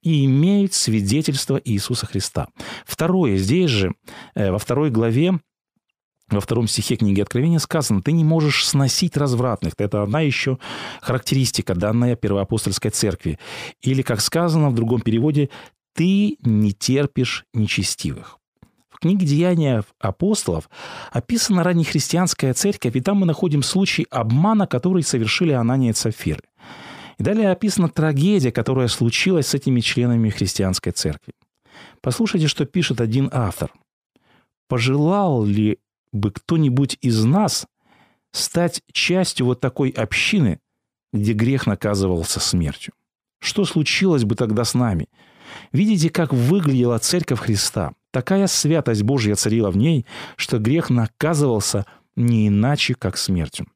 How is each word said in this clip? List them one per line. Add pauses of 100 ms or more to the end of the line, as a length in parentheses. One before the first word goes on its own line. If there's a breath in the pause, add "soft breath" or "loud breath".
и
имеют
свидетельство
Иисуса
Христа». (360 loud breath)
Второе,
здесь
же, (400 loud breath)
э,
во
второй
главе, (880)
во
втором
стихе
книги
Откровения
сказано:
«Ты
не
можешь
сносить
развратных».
Это
одна
ещё (440 loud breath)
характеристика,
данная
первоапостольской
церкви. (440 loud breath)
Или,
как
сказано
в
другом
переводе, (420 loud breath)
«Ты
не
терпишь
нечестивых». (500)
В
книге
«Деяния (160)
апостолов» (400 loud breath)
описана
раннехристианская
церковь,
и
там
мы
находим
случай
обмана,
который
совершили
Анания
и
Сапфиры. (760 loud breath)
И
далее
описана
трагедия,
которая
случилась
с
этими
членами
христианской
церкви. (720 loud breath)
Послушайте,
что
пишет
один
автор. (960 soft breath)
«Пожелал
ли (340)
бы
кто-нибудь
из
нас (680 soft breath)
стать (100)
частью
вот
такой
общины, (540)
где
грех
наказывался
смертью? (440)
Что
случилось
бы
тогда
с
нами? (640 loud breath)
Видите,
как
выглядела
церковь
Христа? (180)
Такая
святость
Божья
царила
в
ней, (300 loud breath)
что
грех
наказывался (300 loud breath)
не
иначе,
как
смертью».